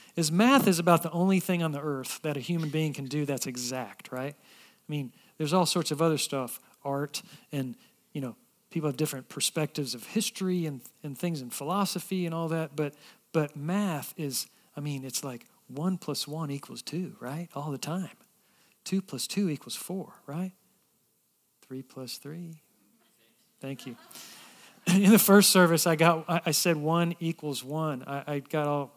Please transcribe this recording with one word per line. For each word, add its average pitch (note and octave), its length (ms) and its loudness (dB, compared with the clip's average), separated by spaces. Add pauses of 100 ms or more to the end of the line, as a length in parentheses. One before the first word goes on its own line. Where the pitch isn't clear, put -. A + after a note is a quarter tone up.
(160)
is D#3+ 160 0
math A#3+ 340 6
is E3+ 140 4
about E3+ 240 6
the D#3+ 80 -4
only F#3 260 4
thing F3 240 0
on D#3+ 80 0
the C#3+ 100 -6
earth C#3 420 -6
that D3 140 -2
a C3+ 40 -6
human D#3+ 300 -2
being D#3 220 0
can C#3 120 -8
do C#3+ 200 -2
that's C3+ 220 -4
exact, B2 640 -8
right? C3 240 -6
I - 540 -20
mean, C#3+ 240 -6 (260)
there's D3+ 140 -2
all F#3 120 6
sorts E3 280 0
of D3 100 0
other D#3+ 160 2
stuff, C3 400 -4 (260)
art C#3+ 380 -4 (280)
and, C3 240 -4 (380)
you D3 80 -6
know, B2 160 -8 (340)
people D#3 180 -4
have C3+ 80 -4
different C#3 320 -4
perspectives C#3+ 640 -4
of A2+ 120 -14
history F#3 600 -2
and, C#3 140 -6 (220)
and C#3+ 140 -8
things E3 260 -4
in A#2+ 80 -10
philosophy F#3 760 -2
and E3 80 -4
all E3 140 -4
that, D#3+ 260 -4
but, D3 200 -4 (380)
but D3+ 240 -2
math E3 600 -4
is, C#3 300 -4 (300)
I D3 40 -10
mean, C#3+ 240 -6
it's B2+ 180 -8
like B2+ 240 -10 (220)
one E3+ 300 -2
plus - 280 -6
one D3+ 240 -6
equals C3+ 320 -10
two, F3 380 -8
right? D#3 340 -8
All D3 160 -6
the C3+ 80 -6
time. F3 320 -6 (760)
Two F#3+ 160 -2
plus C#3+ 260 -8
two G3 220 0
equals C3+ 280 -6
four, - 380 -10 (120)
right? F3+ 260 -6 (1160)
Three C3 160 -10
plus B2+ 340 -12
three. E3 460 -12 (1000)
Thank C3+ 260 -10
you. A#2+ 140 -12
<laughs> - 60 -20 (800)
In F#3+ 240 8
the G#3+ 60 12
first G3 320 10
service, E3+ 360 6
I E3 80 4
got, D#3+ 340 4
I, E3+ 180 0
I E3+ 40 0
said E3 260 2
one E3+ 440 0
equals D3+ 420 -4
one. D3 420 -4
I, C#3 300 -8
I C#3+ 60 -2
got D3 260 -2
all, C#3+ 300 -2